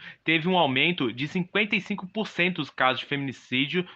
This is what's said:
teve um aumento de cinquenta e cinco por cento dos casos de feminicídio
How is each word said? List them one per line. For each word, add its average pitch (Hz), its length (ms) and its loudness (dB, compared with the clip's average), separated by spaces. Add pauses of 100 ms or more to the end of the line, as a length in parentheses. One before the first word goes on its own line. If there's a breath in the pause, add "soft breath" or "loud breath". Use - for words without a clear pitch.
(220 loud breath)
teve 160 280 2
um 185 80 4
aumento 143 560 2
de 139 160 -6
cinquenta 202 480 0
e 185 40 -2
cinco 190 260 -6
por 214 200 -4
cento 180 300 0
dos 143 120 -4
casos 131 300 2
de - 60 -10
feminicídio 139 920 -2